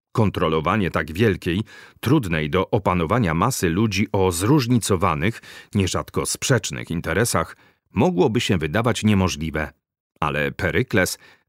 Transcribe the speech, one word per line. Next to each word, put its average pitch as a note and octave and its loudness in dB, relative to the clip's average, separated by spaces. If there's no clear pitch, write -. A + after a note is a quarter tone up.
Kontrolowanie F2 0
tak D#2+ -2
wielkiej, F#2 0
trudnej E2+ 0
do F#2 0
opanowania F#2 0
masy F#2+ 0
ludzi G2+ 0
o F#2+ 2
zróżnicowanych, G2+ 0
nierzadko F2+ -2
sprzecznych - -4
interesach E2 -2
mogłoby C#3 2
się G2 2
wydawać G2 -2
niemożliwe. D#2+ 0
Ale C#2+ -2
Perykles F#2 0